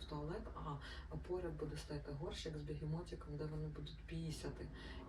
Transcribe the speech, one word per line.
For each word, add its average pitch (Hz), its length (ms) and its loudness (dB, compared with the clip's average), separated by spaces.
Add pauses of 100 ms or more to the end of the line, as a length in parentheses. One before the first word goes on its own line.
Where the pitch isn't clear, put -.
в - 40 -4
туалет, 156 360 0 (680)
а 160 60 -2
поряд 170 420 2
буде 147 200 0
стояти 147 340 0
горщик 156 460 0
з 147 40 0
бігемотиком, 151 760 2
де 151 80 4
вони 156 220 2
будуть 151 380 -2
пісяти. 165 640 0 (420)